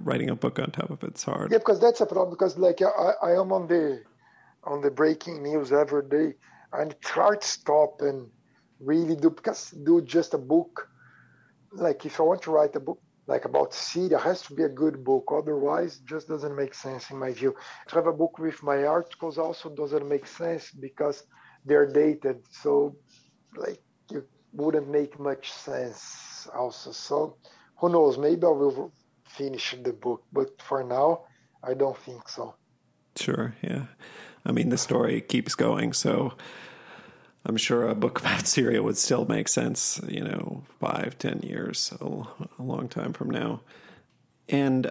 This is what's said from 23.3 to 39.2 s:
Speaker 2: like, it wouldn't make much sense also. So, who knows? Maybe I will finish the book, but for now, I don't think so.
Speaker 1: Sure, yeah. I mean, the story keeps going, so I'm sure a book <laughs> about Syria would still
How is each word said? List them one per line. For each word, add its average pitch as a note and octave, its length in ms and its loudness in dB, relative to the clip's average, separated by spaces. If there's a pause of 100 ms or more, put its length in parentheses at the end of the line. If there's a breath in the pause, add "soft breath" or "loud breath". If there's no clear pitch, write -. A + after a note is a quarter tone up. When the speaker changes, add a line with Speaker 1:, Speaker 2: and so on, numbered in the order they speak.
Speaker 2:
like, - 260 -8 (300)
it C#3 160 -10 (240)
wouldn't D3 380 0
make D3 300 -2
much C#3 320 -4
sense - 1000 -10
also. B2+ 380 -6
So, - 460 -4 (400 soft breath)
who F3 120 0
knows? D#3 280 6
Maybe D#3+ 280 2
I F3 40 6
will C#3+ 440 2 (300)
finish C3+ 580 -8
the B2 120 -4
book, A#2 380 -4
but C3+ 300 -2
for C3+ 220 -2
now, C3+ 400 2 (400 soft breath)
I B2+ 100 -4
don't C3+ 240 0
think B2 320 -16
so. G#2+ 260 -12 (600)
Speaker 1:
Sure, - 480 -4
yeah. C3+ 220 -4 (600 loud breath)
I - 60 0
mean, B2 180 2
the B2 80 2
story A#2 440 0
keeps - 340 -2
going, A2+ 380 2
so B2 400 0 (1120 loud breath)
I'm A2+ 120 -2
sure A#2+ 300 2
a A2 80 -2
book G#2+ 240 0
<laughs> - 20 -2
about - 260 -2
Syria A#2 360 2
would A2 140 0
still A#2+ 280 2